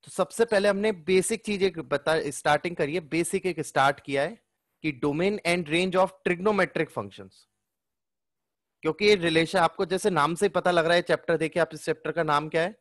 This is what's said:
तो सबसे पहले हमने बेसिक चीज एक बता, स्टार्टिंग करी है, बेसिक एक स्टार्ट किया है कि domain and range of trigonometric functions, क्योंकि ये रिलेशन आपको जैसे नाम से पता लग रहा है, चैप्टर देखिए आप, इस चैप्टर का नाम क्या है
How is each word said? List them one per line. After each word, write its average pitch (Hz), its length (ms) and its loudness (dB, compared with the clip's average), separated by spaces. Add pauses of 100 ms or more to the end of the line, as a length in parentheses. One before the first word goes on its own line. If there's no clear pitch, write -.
तो - 80 -20
सबसे 202 340 -2
पहले 208 240 2
हमने 202 220 0 (120)
बेसिक 185 420 0
चीज 202 180 -2
एक 170 180 -2
बता, 147 380 0 (120)
स्टार्टिंग 151 440 0
करी 147 180 -2
है, 180 60 -2 (100)
बेसिक 170 360 -2
एक 170 160 -4
स्टार्ट 139 400 0
किया 139 220 -4
है 214 140 -8 (460)
कि 156 80 -4 (120)
domain 170 440 0
and 170 220 -2
range 175 260 0
of 185 160 2 (160)
trigonometric 180 640 0
functions, 98 440 -12 (1500)
क्योंकि 156 220 -2
ये 208 120 6
रिलेशन 165 420 0
आपको 170 260 2
जैसे 185 260 -2
नाम 156 240 2
से 202 160 0
पता 180 200 0
लग 170 140 2
रहा 170 100 2
है, 175 80 4
चैप्टर 165 340 0
देखिए 160 240 -2
आप, 160 120 0
इस 156 120 -12
चैप्टर 156 260 -4
का 160 120 -2
नाम 151 260 0
क्या 160 120 0
है 196 200 -2